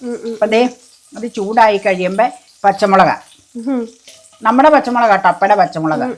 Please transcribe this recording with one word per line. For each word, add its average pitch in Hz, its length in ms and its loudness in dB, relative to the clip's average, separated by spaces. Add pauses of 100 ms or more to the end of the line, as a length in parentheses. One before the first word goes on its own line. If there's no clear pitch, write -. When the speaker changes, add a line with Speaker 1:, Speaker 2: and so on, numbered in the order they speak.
Speaker 1:
ഉം, 240 200 -10
ഉം. 226 80 -8
Speaker 2:
അപ്പൊ 214 140 -4
ദേ, 226 240 0 (480)
അത് 226 180 -10
ചൂടായി 214 420 0
കഴിയുമ്പോ 190 520 -2 (340)
പച്ചമുളക്, 190 540 2 (400)
Speaker 1:
ഉം. 233 300 -6 (540)
Speaker 2:
നമ്മുടെ 247 280 4
പച്ചമുളക് 240 400 2
കേട്ടോ, 190 180 2
അപ്പയുടെ 196 280 2
പച്ചമുളക്, 160 440 -2
Speaker 1:
ഉം, 254 180 -6